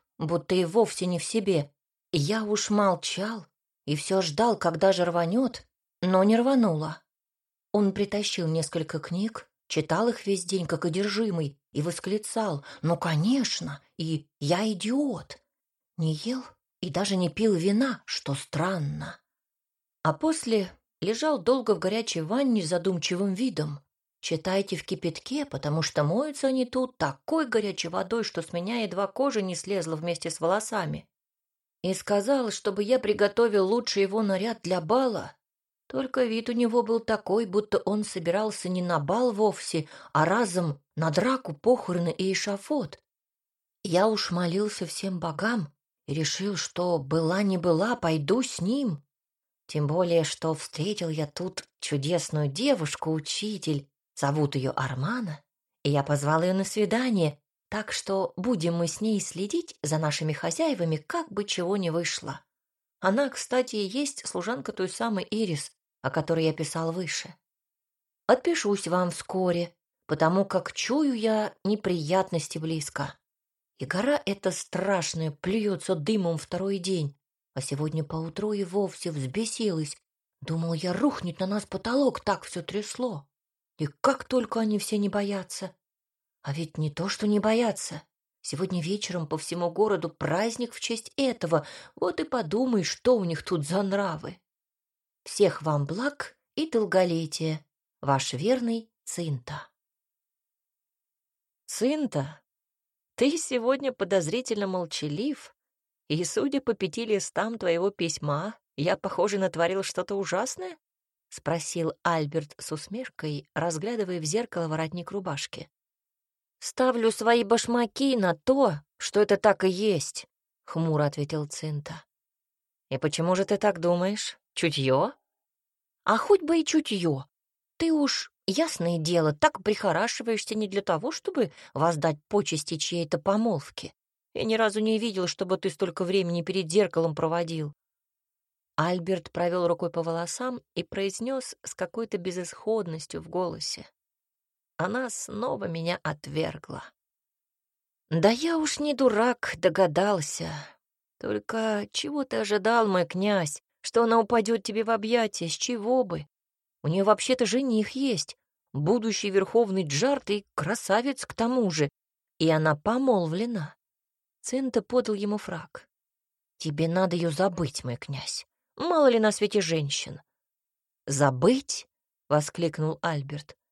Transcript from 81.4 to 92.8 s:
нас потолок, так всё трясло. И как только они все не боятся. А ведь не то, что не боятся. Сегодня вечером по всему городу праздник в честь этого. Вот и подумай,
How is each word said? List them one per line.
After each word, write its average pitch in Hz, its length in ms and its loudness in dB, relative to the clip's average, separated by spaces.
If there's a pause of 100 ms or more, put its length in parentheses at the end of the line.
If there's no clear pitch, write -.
нас 202 180 -2
потолок, 240 540 0
так 190 240 -2
всё - 180 -8
трясло. 208 640 -6 (500)
И 156 100 -2
как - 380 0
только 233 340 0
они 214 200 2
все 208 180 -2
не 202 120 2
боятся. 196 640 -4 (640)
А 143 120 -4
ведь 156 240 -6
не 156 120 0
то, 170 200 -4
что - 180 -2
не 208 120 4
боятся. 220 640 0 (400)
Сегодня 180 400 -2
вечером 180 440 -4
по 156 120 -2
всему 170 340 -2
городу 180 380 2
праздник 220 640 -2
в - 80 -16
честь - 340 -6
этого. 240 500 0 (300)
Вот 349 240 0
и 320 60 -2
подумай, 220 580 2